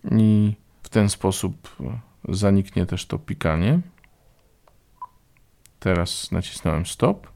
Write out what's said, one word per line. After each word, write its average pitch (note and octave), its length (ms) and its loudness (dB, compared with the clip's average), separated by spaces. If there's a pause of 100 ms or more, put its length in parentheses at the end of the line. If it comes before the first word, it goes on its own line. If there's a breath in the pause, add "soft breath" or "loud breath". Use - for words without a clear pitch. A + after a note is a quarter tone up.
(120)
i G#2+ 420 4 (300)
w - 60 -20
ten G#2 200 2
sposób - 640 -4 (540)
zaniknie G2 560 2
też - 200 -6
to - 140 -8
pikanie. F2 600 0 (2000)
Teraz - 520 -2
nacisnąłem F2 540 -4
stop. - 500 -2